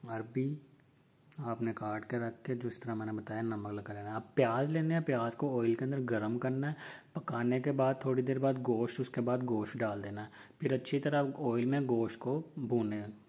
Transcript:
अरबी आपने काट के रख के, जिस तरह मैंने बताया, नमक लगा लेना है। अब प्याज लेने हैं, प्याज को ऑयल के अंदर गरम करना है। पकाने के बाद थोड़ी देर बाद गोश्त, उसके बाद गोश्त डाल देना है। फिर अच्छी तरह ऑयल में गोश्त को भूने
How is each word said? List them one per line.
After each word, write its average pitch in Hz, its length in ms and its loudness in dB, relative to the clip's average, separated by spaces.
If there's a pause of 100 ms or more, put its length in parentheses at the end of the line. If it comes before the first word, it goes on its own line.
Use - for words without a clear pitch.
अरबी 113 400 -4 (920)
आपने 117 320 -4
काट 107 320 -6
के 120 140 -4
रख 117 280 -6
के, 131 100 -2
जिस 120 260 -6
तरह 117 120 -4
मैंने 110 180 -4
बताया, 107 300 -6
नमक 104 300 -4
लगा 101 220 -8
लेना 104 140 -8
है। 107 80 -6
अब 110 200 -8
प्याज 131 340 4
लेने 160 240 0
हैं, 165 100 2
प्याज 117 300 0
को 139 160 -2
ऑयल 117 240 2
के 131 100 -2
अंदर 135 220 -2
गरम 113 320 0
करना 131 300 0
है। 156 80 -4 (380)
पकाने 120 460 4
के 143 120 2
बाद 135 320 6
थोड़ी 131 180 4
देर 131 160 2
बाद 131 240 4
गोश्त, 120 380 2
उसके 127 200 -2
बाद 123 240 2
गोश्त 110 340 0
डाल 104 240 0
देना 101 200 -6
है। 110 80 -12 (300)
फिर 135 140 2
अच्छी 131 260 0
तरह 143 400 2
ऑयल 120 260 2
में 139 200 2
गोश्त 113 320 2
को 131 200 -2 (220)
भूने 110 440 0 (240)